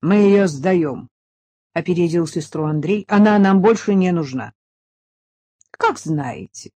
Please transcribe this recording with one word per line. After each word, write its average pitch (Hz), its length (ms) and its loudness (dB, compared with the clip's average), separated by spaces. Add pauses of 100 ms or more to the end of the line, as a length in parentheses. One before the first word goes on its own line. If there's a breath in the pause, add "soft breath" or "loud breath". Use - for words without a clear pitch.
«Мы 180 140 0
ее 202 320 4
сдаем», — 151 640 -2 (640)
опередил 170 540 -2
сестру 156 360 -8
Андрей. 156 440 -4
«Она 208 320 4
нам 196 220 4
больше 214 320 2
не 185 180 2
нужна». 135 420 -6 (1160)
«Как - 280 -4
знаете». 151 800 -8